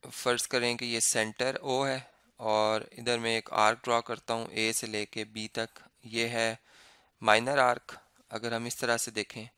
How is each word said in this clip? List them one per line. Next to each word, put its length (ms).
फ़र्ज़ 360
करें 300
कि 80
ये 160
सेंटर 540
ओ 280
है 320
और 540
इधर 260
मैं 180
एक 160
आर्क 300
ड्रॉ 180
करता 320
हूँ 180
ए 220
से 140
लेके 360
बी 240
तक। 220
ये 220
है 320
माइनर 360
आर्क, 400
अगर 220
हम 140
इस 100
तरह 200
से 140
देखें 460